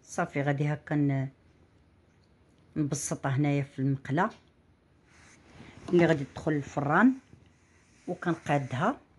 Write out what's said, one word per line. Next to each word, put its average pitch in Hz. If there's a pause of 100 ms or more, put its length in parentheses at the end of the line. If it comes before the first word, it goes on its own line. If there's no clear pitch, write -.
صافي، 170
غادي 147
هكا 151
ن-، 139 (1500)
نبسطها 143
هنايا 143
في -
المقله 139 (1600)
اللي 175
غادي 156
تدخل -
الفران، 151 (960)
وكنقادها. 160 (220)